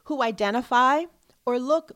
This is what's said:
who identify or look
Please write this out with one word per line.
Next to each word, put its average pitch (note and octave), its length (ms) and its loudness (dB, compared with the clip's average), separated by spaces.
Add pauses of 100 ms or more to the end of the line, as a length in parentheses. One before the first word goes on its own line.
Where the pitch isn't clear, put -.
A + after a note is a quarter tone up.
who C#4+ 180 -4
identify A#3+ 840 0 (420)
or B3 120 0
look D#4 380 -2